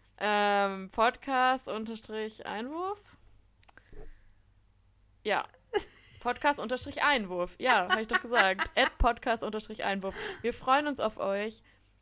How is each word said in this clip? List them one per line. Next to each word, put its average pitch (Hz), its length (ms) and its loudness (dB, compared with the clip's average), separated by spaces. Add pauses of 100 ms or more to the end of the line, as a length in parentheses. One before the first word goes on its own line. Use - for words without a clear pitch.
(180)
ähm, 202 720 2
Podcast 254 800 2
unterstrich 220 760 -8
Einwurf? 320 540 -6 (2250)
Ja. 196 240 0 (720)
Podcast 269 380 0
unterstrich 254 440 -4
Einwurf. 185 560 0
Ja, 220 300 4
hab 220 120 2
ich 220 80 -6
doch 240 120 0
gesagt. 208 520 2
<laughs> - 40 -6
At 262 220 4
Podcast 233 460 2
unterstrich 220 400 -6
Einwurf. 196 300 -2 (280)
Wir 233 100 0
freuen 277 360 2
uns 285 100 -4
auf 220 200 -2
euch. 202 440 -4 (400)